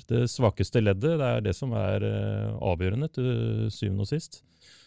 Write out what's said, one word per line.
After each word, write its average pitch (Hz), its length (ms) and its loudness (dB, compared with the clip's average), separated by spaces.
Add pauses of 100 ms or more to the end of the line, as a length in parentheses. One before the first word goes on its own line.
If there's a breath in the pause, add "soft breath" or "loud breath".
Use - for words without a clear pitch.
det 120 240 2
svakeste 113 500 2
leddet, 107 380 2
det 135 80 0
er 120 160 0
det 98 140 0
som 131 160 -4
er, 101 300 0
eh, 107 520 -2
avgjørende 95 580 0
til 117 560 0
syvende 101 340 -2
og 101 60 -2
sist. - 340 -6 (440 soft breath)